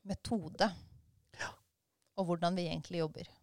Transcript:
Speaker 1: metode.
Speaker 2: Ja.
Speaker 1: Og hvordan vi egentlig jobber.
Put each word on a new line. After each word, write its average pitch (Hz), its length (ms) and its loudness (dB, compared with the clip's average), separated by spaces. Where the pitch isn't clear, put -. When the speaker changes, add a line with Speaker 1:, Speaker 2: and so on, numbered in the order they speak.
Speaker 1:
metode. 196 600 2
Speaker 2:
Ja. - 100 -4
Speaker 1:
Og 190 80 2
hvordan 175 300 4
vi 175 100 0
egentlig 165 320 -2
jobber. 160 280 -2